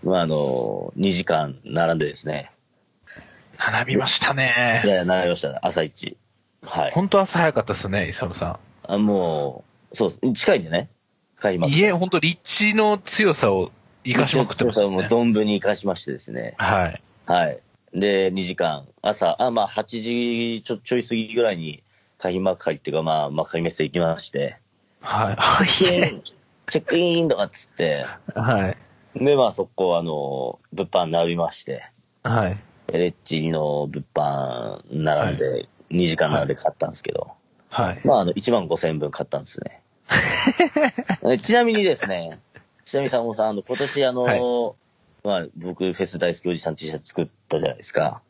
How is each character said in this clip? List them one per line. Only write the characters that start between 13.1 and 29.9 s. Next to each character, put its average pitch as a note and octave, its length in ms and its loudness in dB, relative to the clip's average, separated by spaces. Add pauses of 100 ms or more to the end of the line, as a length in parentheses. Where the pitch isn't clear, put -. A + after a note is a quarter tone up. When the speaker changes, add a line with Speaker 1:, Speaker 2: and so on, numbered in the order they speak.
Speaker 1:
さ A2 200 4
を F#2 180 0 (320)
生 B2 120 -2
か C3+ 120 4
し C3+ 80 0
ま B2 100 4
く - 80 -8
っ - 40 -10
て - 80 2
ま A2+ 80 0
し - 20 -2
た G#2+ 60 4
ね。 G2+ 60 4
Speaker 2:
立 F#2+ 100 0
地 F#2 40 0
の - 20 0
強 - 60 -4
さ A#2 60 6
を - 60 6
も - 20 4
う A#2 60 4
存 A2+ 40 4
分 G#2+ 140 2
に G#2 140 2
生 G2 80 0
か G2+ 60 2
し G2 120 -6
ま F2+ 80 0
し - 80 -14
て C#2+ 80 -8
で B1+ 80 -8
す - 140 -16
ね。 A#1 240 -8
Speaker 1:
は F#2 320 2
い。 - 120 -12 (240)
Speaker 2:
は F2 220 2
い。 C#2 120 -6 (340)
で、 F#2+ 360 2
二 F#2+ 140 -2
時 F2+ 140 -6
間。 D2+ 300 -2 (140)
朝、 G2+ 400 0
あ、 B2 100 2
ま A2+ 120 0
あ、 F#2+ 40 -2
八 G#2+ 340 -6
時 A#2 640 -2
ち - 60 -6
ょ-、 A2 60 -4
ち - 160 -4
ょ B2 40 2
い A#2 60 0
過 A#2+ 120 -4
ぎ A2 180 -4
ぐ A#2+ 80 2
ら A2 120 2
い F2 40 -4
に D#2 240 -10 (360)
開 F#2 240 -2
幕 F#2+ 200 0
会 D#2+ 140 -2
っ C#2+ 40 -16
て - 120 -8
い - 20 -4
う D#2+ 40 0
か、 D#2+ 60 -2
ま D#2+ 200 0
あ、 C#2+ 60 -4
幕 D2+ 220 -4
張 E2 100 -2
メ E2+ 80 0
ッ - 40 -8
セ D#2 120 -2
行 C2+ 80 -8
き F2+ 80 0
ま E2 180 0
し - 120 -12
て。 C#2+ 260 -4 (420)
Speaker 1:
は G#2+ 320 -2
い。 - 360 2
Speaker 2:
チ - 180 4
ェ - 20 6
ッ F3+ 220 4
ク - 0 -
イ - 80 -10
ン、 - 60 -18 (440)
チ - 120 -2
ェ - 40 -4
ッ - 20 -14
ク E3 120 0
イ E3+ 240 2
ン D#3+ 80 2
と G#2+ 80 4
か G2+ 80 0
っ - 60 -14
つ - 200 -16
っ - 60 -20
て。 D2+ 260 0 (320)
Speaker 1:
は A2 320 0
い。 - 100 -6 (460)
Speaker 2:
で、 C#3+ 140 6
ま B2 100 4
あ、 G2 60 0
そ G2 120 -2
こ、 F2+ 320 0